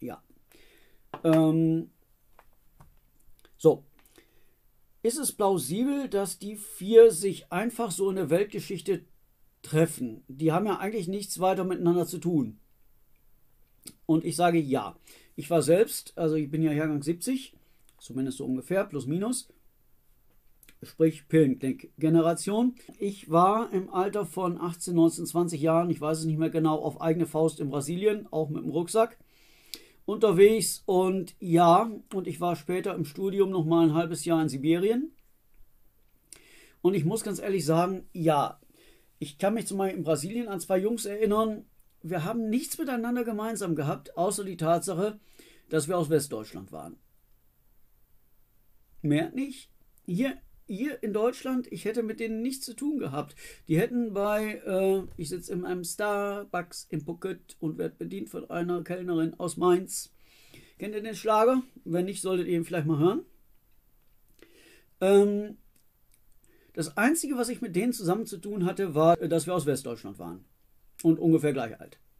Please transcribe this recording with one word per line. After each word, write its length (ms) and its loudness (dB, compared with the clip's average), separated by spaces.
ja. 220 -12
Ähm, 680 4
so. 260 4
Ist 160 0
es 120 -2
plausibel, 800 0
dass 320 -4
die 160 -12
vier 560 10
sich 400 -4
einfach 400 -2
so 180 0
in 60 -2
der 120 -2
Weltgeschichte 760 -2
treffen? 640 -2
Die 240 -2
haben 160 0
ja 120 0
eigentlich 280 -6
nichts 320 -8
weiter 240 0
miteinander 440 0
zu 120 -8
tun. 400 -2
Und 200 0
ich 100 -4
sage 240 2
ja. 380 -2
Ich 120 -10
war 140 2
selbst, 540 2
also 180 0
ich 160 -4
bin 100 -2
ja 120 2
Jahrgang 300 -2
siebzig, 520 -6
zumindest 400 -8
so 80 -8
ungefähr, 360 -2
plus 240 -8
minus, 420 -4
sprich 460 0
Pillenknick-Generation. 1500 2
Ich 320 -8
war 420 4
im 180 -2
Alter 360 -2
von 340 -4
achtzehn, 360 -6
neunzehn, 300 4
zwanzig 340 -2
Jahren, 280 2
ich 120 -2
weiß 180 -2
es 60 -6
nicht 140 -2
mehr 120 0
genau, 300 0
auf 200 -6
eigene 260 0
Faust 340 0
in 100 -4
Brasilien, 640 -2
auch 160 -2
mit 160 -6
dem 60 -6
Rucksack 480 0
unterwegs. 800 4
Und 540 0
ja, 500 6
und 140 -4
ich 120 -8
war 140 0
später 400 -4
im 100 -4
Studium 460 0
noch 140 0
mal 240 6
ein 60 2
halbes 300 -2
Jahr 160 2
in 80 0
Sibirien. 600 0
Und 140 2
ich 100 2
muss 200 0
ganz 160 -6
ehrlich 240 -2
sagen, 480 0
ja, 480 0
ich 200 -12
kann 160 0
mich 120 -4
zum 120 -6
Beispiel 200 -2
in 60 -6
Brasilien 420 -2
an 140 -6
zwei 180 0
Jungs 280 -2
erinnern, 580 0
wir 200 -4
haben 280 -2
nichts 280 -2
miteinander 460 -2
gemeinsam 500 -4
gehabt, 420 -6
außer 280 -2
die 120 -10
Tatsache, 640 0
dass 180 0
wir 100 0
aus 100 0
Westdeutschland 640 -4
waren. 260 -16
Mehr 280 0
nicht. 400 -8
Hier, 320 -2
hier 360 -6
in 80 -4
Deutschland, 580 -2
ich 140 -10
hätte 180 -2
mit 160 -6
denen 240 -4
nichts 220 -6
zu 100 -12
tun 240 -4
gehabt. 380 -6
Die 100 2
hätten 360 0
bei, 520 -2
äh, 360 2
ich 120 -8
sitze 240 -10
in 120 -6
einem 200 -6
Starbucks 1080 -6
im 120 -6
Phuket 580 -10
und 180 -6
werd 200 -6
bedient 300 -10
von 220 -14
einer 320 -4
Kellnerin 560 -4
aus 180 -6
Mainz. 560 2
Kennt 160 -8
ihr 60 -6
den 120 -8
Schlager? 480 2
Wenn 220 0
nicht, 140 -8
solltet 280 -2
ihr 80 0
ihn 80 0
vielleicht 220 -2
mal 120 2
hören. 220 4
Ähm, 560 4
das 240 -8
Einzige, 400 0
was 120 -2
ich 120 -8
mit 160 -6
denen 160 0
zusammen 340 -2
zu 120 -12
tun 260 -4
hatte, 320 -2
war, 200 6
dass 300 -2
wir 80 -4
aus 120 -2
Westdeutschland 520 -6
waren. 260 -14
Und 160 4
ungefähr 320 4
gleich 280 -6
alt. 200 -20